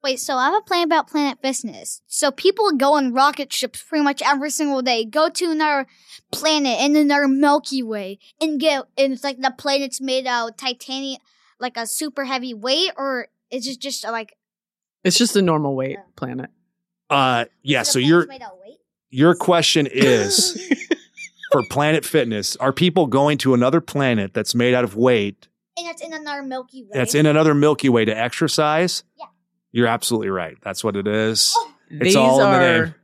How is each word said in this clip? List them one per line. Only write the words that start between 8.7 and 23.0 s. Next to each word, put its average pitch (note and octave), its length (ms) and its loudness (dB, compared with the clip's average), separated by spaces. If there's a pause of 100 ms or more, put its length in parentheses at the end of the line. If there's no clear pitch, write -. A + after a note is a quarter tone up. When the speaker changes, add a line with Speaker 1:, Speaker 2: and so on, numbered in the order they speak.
Speaker 1:
and C4+ 160 2
it's B3 120 -8
like C4+ 160 -6
the C4 180 -2
planet's C#4 420 -4
made C4 280 -4
out A#3+ 220 -4
of A3+ 60 -20
titanium, C4 640 -10 (380)
like B3 180 -8
a A#3 120 -8
super C#4+ 380 -8
heavy B3+ 280 -6
weight, C4+ 420 -2
or C4 300 -6 (240)
is A#3+ 180 -8
it B3+ 100 -12
just, C4+ 240 -10
uh, G#3+ 80 -8
like A3+ 240 -10 (720)
Speaker 2:
It's F#3 140 2
just A#3+ 180 2
a G3 60 4
normal D3+ 340 0
weight C3 220 -4
Speaker 1:
Yeah. G3 60 -20 (120)
Speaker 2:
planet. C3 320 -10 (640)
Speaker 3:
Uh, C3 340 2 (180)
yeah, C3+ 180 0
Speaker 1:
the A2 40 -4
Speaker 3:
so - 140 -2
Speaker 1:
planet's B2+ 100 2
Speaker 3:
your, E3 180 6
Speaker 1:
made - 140 -18
out G#3 140 -18
of - 100 -20
weight? A#3+ 140 -20 (320)
Speaker 3:
your D3+ 240 6
question D#3+ 520 2
is, A#2+ 720 2 (540)
Speaker 2:
<laughs> - 400 -8
Speaker 3:
for C3+ 160 4
Planet D3 340 0
Fitness, A#2 540 -2
are C3 160 0
people F3 340 2